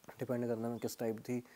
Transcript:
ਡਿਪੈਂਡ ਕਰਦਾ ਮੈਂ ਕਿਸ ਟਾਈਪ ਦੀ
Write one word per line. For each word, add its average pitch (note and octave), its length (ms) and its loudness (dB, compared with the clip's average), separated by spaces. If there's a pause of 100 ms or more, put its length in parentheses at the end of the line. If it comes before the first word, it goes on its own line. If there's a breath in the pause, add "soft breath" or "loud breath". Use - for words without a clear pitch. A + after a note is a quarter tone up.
(180)
ਡਿਪੈਂਡ A#2+ 280 2
ਕਰਦਾ A#2 220 2
ਮੈਂ A#2 100 0
ਕਿਸ A#2 180 -2
ਟਾਈਪ A2+ 200 2 (100)
ਦੀ B2 160 0 (140 loud breath)